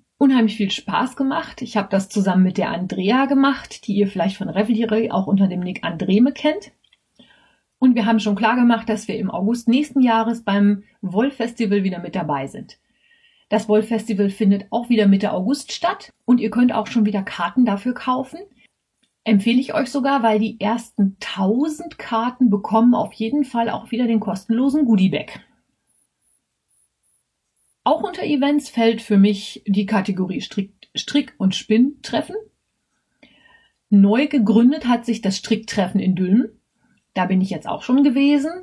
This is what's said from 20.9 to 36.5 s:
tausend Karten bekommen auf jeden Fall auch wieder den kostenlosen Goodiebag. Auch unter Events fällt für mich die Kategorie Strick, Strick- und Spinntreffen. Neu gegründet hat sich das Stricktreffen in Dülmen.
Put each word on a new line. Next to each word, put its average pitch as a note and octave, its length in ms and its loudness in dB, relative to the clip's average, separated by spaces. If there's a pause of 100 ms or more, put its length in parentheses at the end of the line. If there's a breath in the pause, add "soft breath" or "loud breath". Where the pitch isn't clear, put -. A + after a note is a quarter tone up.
tausend D4+ 800 -4
Karten B3 540 0
bekommen A3 420 2
auf - 200 -2
jeden C#4 300 -2
Fall A#3 260 -4
auch - 200 -8
wieder A#3+ 160 -2
den A3+ 140 0
kostenlosen B3 680 0
Goodiebag. F#3+ 540 0 (2500)
Auch D#4 200 0
unter F4+ 200 -8
Events D4 460 0
fällt A3+ 320 2
für G3+ 160 0
mich G3+ 480 2
die G3 220 0
Kategorie F#3+ 540 -4
Strick, - 320 -8 (200)
Strick- - 460 -4
und F#3+ 160 0
Spinntreffen. - 800 -2 (1500 soft breath)
Neu G#3 380 6
gegründet A#3+ 600 2
hat A#3 160 0
sich A3 180 -4
das G3 160 -2
Stricktreffen G3+ 640 -2
in F#3 140 0
Dülmen. F#3+ 360 2 (640)